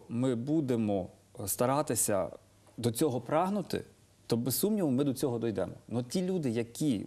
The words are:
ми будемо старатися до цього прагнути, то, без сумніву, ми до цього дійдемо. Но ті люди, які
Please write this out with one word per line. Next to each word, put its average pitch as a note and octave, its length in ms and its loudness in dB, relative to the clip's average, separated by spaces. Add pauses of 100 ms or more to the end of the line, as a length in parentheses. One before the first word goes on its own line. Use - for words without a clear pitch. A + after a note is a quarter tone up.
ми B2+ 260 0
будемо A#2 760 0 (380)
старатися B2 840 2 (480)
до A#2 140 0
цього B2 300 0
прагнути, E3+ 640 0 (420)
то, A#2 100 2
без A#2+ 220 0
сумніву, G3 320 2
ми C3 140 2
до C3+ 100 2
цього A#2+ 240 0
дійдемо. G2 340 -2 (160)
Но A#2+ 140 -2
ті F#3 200 -2
люди, F3+ 280 0
які A#2 560 0